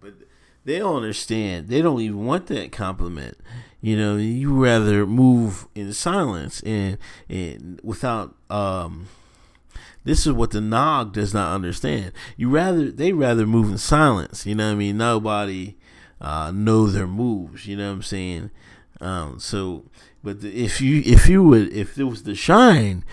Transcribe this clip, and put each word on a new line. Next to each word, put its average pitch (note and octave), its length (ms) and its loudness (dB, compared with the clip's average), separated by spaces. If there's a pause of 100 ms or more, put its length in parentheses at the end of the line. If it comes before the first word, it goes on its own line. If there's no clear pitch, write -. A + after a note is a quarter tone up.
but G2 120 -20 (520)
they D3+ 140 -4
don't F#3+ 180 -2
understand. G#2 720 -6
They C3 120 0
don't D3+ 200 2
even G#2+ 240 -6
want E3+ 220 -4
that A2 240 -8
compliment. F2 680 -6 (420)
You G#2+ 180 -2
know, G#2 200 0
you B2 360 -2
rather A2+ 520 4
move A#2 720 4
in G2+ 180 -10
silence C3+ 680 -4
and, G2 360 -4 (320)
and E2+ 540 -12
without, A2 520 -6 (140)
um, F#2 580 -6 (1000)
this - 200 2
is D3+ 60 2
what A#2 200 0
the G#2 100 -4
Nog A#2 500 -2
does G2 220 -4
not F#2 200 -2
understand. F#2+ 600 -6 (240)
You B2 120 -2
rather, D#3+ 400 0
they D#3 220 -2
rather B2 340 0
move A2 240 2
in F#2+ 80 -4
silence, C3+ 680 0
you G#2 100 -4
know G#2+ 120 -2
what G#2+ 60 -2
I - 20 -2
mean? G2+ 220 -2
Nobody, G#2 800 -4 (460)
uh, D#2 320 -6
know A2 340 4
their G2 200 -2
moves, G2+ 600 -6
you G2+ 80 -10
know G2+ 120 -6
what G2 80 -8
I'm F#2+ 80 -10
saying? F2+ 480 -8 (500)
Um, D#2+ 380 -8
so, F#2 460 -8 (380)
but G2+ 180 -12
the, G#2 220 -8
if - 160 -4
you, C3+ 260 2
if C#3 220 10
you F#3+ 160 8
would, A#2 300 8
if G2+ 240 -6
it C#3 80 -2
was A#2 180 -8
the G2+ 120 -6
Shine D3+ 760 6